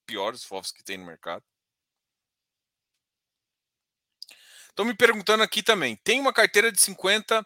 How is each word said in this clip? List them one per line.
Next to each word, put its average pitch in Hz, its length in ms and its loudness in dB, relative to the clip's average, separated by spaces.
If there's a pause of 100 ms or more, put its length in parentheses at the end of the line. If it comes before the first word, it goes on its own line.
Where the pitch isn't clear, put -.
piores 110 380 -8
fofs 95 280 -12
que - 120 -18
tem 95 160 -12
no 92 60 -16
mercado. 85 380 -12 (3250)
Tão 202 120 -4
me 233 100 -4
perguntando 220 480 4
aqui 214 180 -2
também, 156 360 0
"Tem 240 220 0
uma 269 120 0
carteira 214 400 4
de 180 80 -2
cinquenta 208 680 0